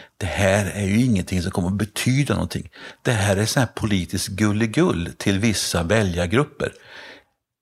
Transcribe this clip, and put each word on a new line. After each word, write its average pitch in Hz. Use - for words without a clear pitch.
det -
här 95
är 101
ju 110
ingenting 92
som 90
kommer 87
att 95
betyda 120
någonting. 87
Det 131
här 101
är 107
sån -
här 117
politisk 101
gulligull 107
till 98
vissa 101
väljargrupper. 92